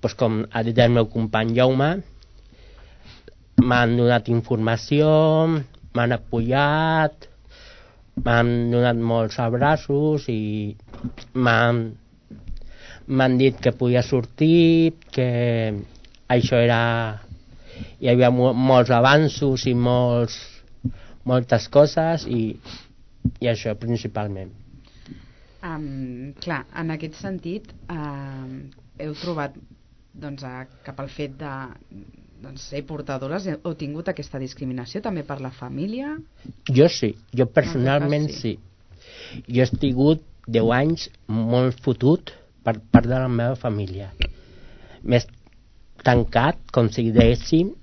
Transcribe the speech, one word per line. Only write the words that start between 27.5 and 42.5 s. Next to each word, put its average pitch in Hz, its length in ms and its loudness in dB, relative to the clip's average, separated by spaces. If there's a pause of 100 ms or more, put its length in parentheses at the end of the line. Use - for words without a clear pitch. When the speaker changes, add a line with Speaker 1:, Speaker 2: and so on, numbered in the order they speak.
Speaker 2:
am, 139 800 -12 (300)
heu 151 200 -10
trobat, 156 360 -8 (640)
doncs, 139 240 -14
a, 127 240 -14 (160)
cap 131 160 -16
al - 120 -12
fet 135 280 -10
de, 147 120 -12 (920)
doncs, 135 280 -18
ser 143 160 -10
portadores, 139 640 -8
heu 160 280 -8
tingut 151 320 -8
aquesta 143 320 -10
discriminació 127 600 -10
també 165 240 -6
per 139 160 -10
la 131 120 -10
família? 208 600 -8 (500)
Speaker 1:
Jo 139 240 6
sí, 110 220 -4 (180)
jo 123 160 0
Speaker 2:
En - 20 -6
tot - 60 -14
cas, - 20 -
Speaker 1:
personalment 143 720 0
Speaker 2:
sí. 131 280 -8
Speaker 1:
sí. - 880 -20
Jo 123 180 2
he - 160 -2
tingut 143 420 2 (240)
deu 113 280 2
anys 156 340 0 (180)
molt 120 580 0
fotut 131 500 0 (320)